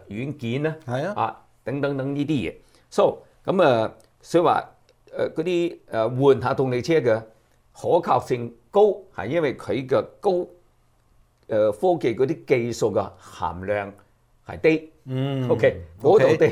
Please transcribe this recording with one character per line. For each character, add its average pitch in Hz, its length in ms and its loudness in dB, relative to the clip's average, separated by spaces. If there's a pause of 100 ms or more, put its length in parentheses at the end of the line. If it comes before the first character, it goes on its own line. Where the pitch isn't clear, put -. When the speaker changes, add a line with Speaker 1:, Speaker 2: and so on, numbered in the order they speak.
Speaker 1:
軟 131 280 -8
件 120 260 -6
啦， 156 120 -4 (100)
Speaker 2:
係 127 220 -6
啊。 202 60 -8 (100)
Speaker 1:
啊， - 180 -6 (220)
等 135 180 -6
等 143 160 -2
等 139 180 -4
呢 143 100 -4
啲 143 40 -4 (200)
嘢。 - 60 -10 (340)
So， - 300 0 (260)
咁 - 180 2
啊， 120 280 4 (300)
所 - 200 2
以 - 20 2
話， 127 200 2 (520)
呃， - 200 -2
嗰 160 80 -4
啲， 175 340 -2 (140)
呃， 113 180 0
換 127 320 4
下 127 140 -2
動 131 160 -2
力 123 100 -2
車 165 140 -2
嘅 117 260 2 (580)
可 135 200 2
靠 170 200 0
性 120 320 -4 (200)
高， 202 100 4 (340)
係 92 120 -8
因 160 160 -2
為 123 120 -2
佢 131 320 -4
嘅 120 160 2 (160)
高， 180 280 0 (1000)
呃， 107 240 2
科 175 280 0
技 120 160 -2
嗰 131 100 0
啲 160 200 -4
技 120 280 0
術 110 180 -2
嘅 98 260 -2
含 87 480 -10
量 101 260 -4 (560)
係 92 120 -12
低。 156 320 0 (140)
Speaker 2:
嗯。 131 440 -4
Speaker 1:
OK， 110 320 2 (200)
Speaker 2:
OK。 165 240 6
Speaker 1:
嗰 151 120 4
度 156 140 4